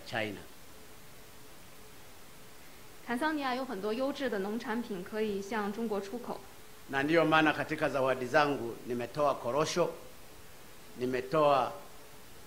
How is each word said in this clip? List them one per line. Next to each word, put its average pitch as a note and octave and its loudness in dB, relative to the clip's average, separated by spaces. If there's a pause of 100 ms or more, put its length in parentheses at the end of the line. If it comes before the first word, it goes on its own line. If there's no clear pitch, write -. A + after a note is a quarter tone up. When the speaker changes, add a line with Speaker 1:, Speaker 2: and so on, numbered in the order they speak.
Speaker 1:
China. G#2+ -2 (2750)
Speaker 2:
坦 B3 0
桑 D#4 2
尼 C#4+ 0
亚 C4 0
有 C4 -2
很 B3 -4
多 G#3+ 0
优 C4 0
质 C#4 0
的 G#3+ 0
农 G#3 0
产 A#3+ -2
品 G#3 -4
可 A3 -4
以 G3+ 0
向 G#3 -2
中 A3+ -2
国 G3+ 0
出 A#3+ -6
口。 - -6 (500)
Speaker 1:
Na C3+ 4
ndiyo D#3+ 8
maana D#3 8
katika D3+ 0
zawadi C3 2
zangu B2+ 4 (100)
nimetoa B2 2
korosho, D3+ 2 (1080)
nimetoa B2+ 4 (760)